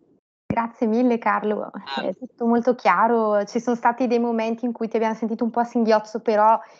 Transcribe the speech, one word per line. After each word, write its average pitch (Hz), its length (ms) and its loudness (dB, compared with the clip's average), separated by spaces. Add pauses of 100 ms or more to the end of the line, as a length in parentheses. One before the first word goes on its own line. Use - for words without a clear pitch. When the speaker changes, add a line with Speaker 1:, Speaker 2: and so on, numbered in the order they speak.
(460)
Speaker 1:
Grazie 233 400 -4
mille 233 320 2
Carlo, 208 540 -2
Speaker 2:
Ah. - 300 -8
Speaker 1:
è - 120 -4
tutto - 320 -8
molto 240 300 2
chiaro. 214 680 2
Ci 226 140 -6
sono 240 160 -2
stati 240 320 0
dei 233 140 0
momenti 233 460 -2
in 233 60 -2
cui 226 140 -6
ti 226 100 -4
abbiamo 220 180 0
sentito 226 280 -4
un 226 80 0
po' 240 100 -2
a 233 40 0
singhiozzo, 220 560 0
però 220 400 4 (200)